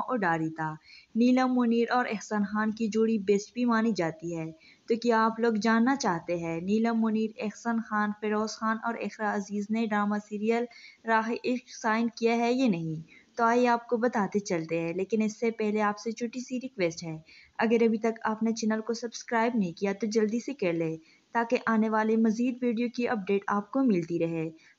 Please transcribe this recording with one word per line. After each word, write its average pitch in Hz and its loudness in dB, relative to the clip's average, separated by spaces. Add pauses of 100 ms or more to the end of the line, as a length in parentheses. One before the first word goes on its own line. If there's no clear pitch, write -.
(120)
उडारी 165 0
था। 160 -4 (460)
नीलम 254 4
मुनीर 233 2
और 247 2
एहसन 208 -2
खान 214 -2
की 220 -4
जोड़ी 220 2
बेस्ट 202 2
भी 247 0
मानी 226 2
जाती 170 -2
है। 160 -6 (400)
तो 233 4
क्या 226 2
आप 226 2
लोग 226 2
जानना 226 4
चाहते 175 -2
हैं 165 -4
नीलम 220 0
मुनीर, 220 0
एहसन 226 -4
खान, 208 -2
फिरोज 214 -2
खान 220 -2
और 233 -4
इकरा 208 -4
अजीज 202 -4
ने 226 0
ड्रामा 208 0
सीरियल 220 -2 (380)
राह 220 2
इश्क 247 -4
साइन 226 0
किया 226 2
है 233 2
या 262 2
नहीं? 165 -2 (360)
तो 240 2
आइए 240 4
आपको 233 0
बताते 214 0
चलते 165 -2
हैं, 170 -2
लेकिन 190 0
इससे 214 0
पहले 214 -2
आपसे 208 -2
छोटी 240 -8
सी 254 -8
रिक्वेस्ट 175 -4
है, 160 -8 (360)
अगर 226 4
अभी 226 4
तक 226 -2 (100)
आपने 220 0
चैनल 220 -2
को 233 -4
सब्सक्राइब 233 -2
नहीं 185 0
किया 196 -2
तो 214 -4
जल्दी 214 2
से 277 -8
कर 175 0
ले 165 -2 (400)
ताकि 233 2 (100)
आने 220 2
वाले 220 2
मज़ीद 233 2
वीडियो 240 0
की 240 -4
अपडेट 202 -2
आपको 208 0
मिलती 175 2
रहे। 165 -2 (300)